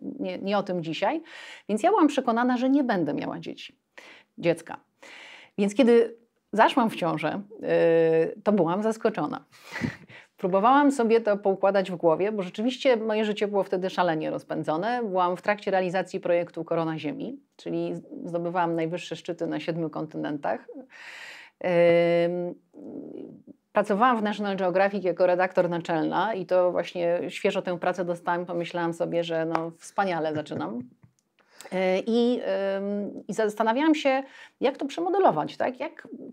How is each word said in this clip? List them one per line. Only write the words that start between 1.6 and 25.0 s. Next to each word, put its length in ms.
Więc 140
ja 80
byłam 160
przekonana, 500
że 140
nie 140
będę 300
miała 260
dzieci, 360
dziecka. 420
Więc 160
kiedy 420
zaszłam 380
w 60
ciążę, 440
yy, 800
to 100
byłam 300
zaskoczona. 640
<laughs> 40
Próbowałam 560
sobie 280
to 160
poukładać 540
w 60
głowie, 360
bo 100
rzeczywiście 540
moje 280
życie 240
było 140
wtedy 280
szalenie 400
rozpędzone. 720
Byłam 340
w 60
trakcie 280
realizacji 500
projektu 440
Korona 340
Ziemi, 400
czyli 380
z-, 80
zdobywałam 500
najwyższe 420
szczyty 300
na 140
siedmiu 300
kontynentach. 800
Ym, 920
pracowałam 440
w 60
National 340
Geographic 480